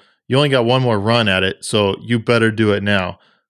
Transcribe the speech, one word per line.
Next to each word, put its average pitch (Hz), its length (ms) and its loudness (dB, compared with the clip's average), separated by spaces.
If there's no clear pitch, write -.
You 123 80 0
only 147 120 2
got 131 160 2
one 127 160 2
more 117 180 0
run 113 280 0
at 92 160 0
it, - 220 -6
so 104 360 0
you 117 180 -2
better 113 320 0
do 107 200 0
it 101 120 -2
now." 95 360 -4